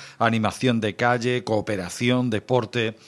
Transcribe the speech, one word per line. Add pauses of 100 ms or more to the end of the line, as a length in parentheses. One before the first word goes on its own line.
(180)
animación
de
calle,
cooperación,
deporte. (120)